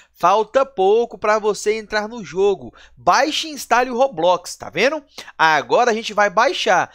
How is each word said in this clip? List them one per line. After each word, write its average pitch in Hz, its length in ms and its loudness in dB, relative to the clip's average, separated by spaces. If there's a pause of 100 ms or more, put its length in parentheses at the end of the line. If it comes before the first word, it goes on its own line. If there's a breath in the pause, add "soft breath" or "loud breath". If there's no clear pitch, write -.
(140 loud breath)
Falta 208 500 2
pouco 208 540 0
pra 214 220 0
você 214 380 -2
entrar 214 300 -6
no 226 160 -14
jogo. 175 520 -2 (200 loud breath)
Baixe 240 520 0
e 311 40 -12
instale 254 380 -2
o 240 80 -8
Roblox, 175 580 0
tá 107 140 -16
vendo? 269 340 -2 (320 loud breath)
Agora 156 540 2
a 220 60 2
gente 220 180 -8
vai 202 160 2
baixar. 196 640 0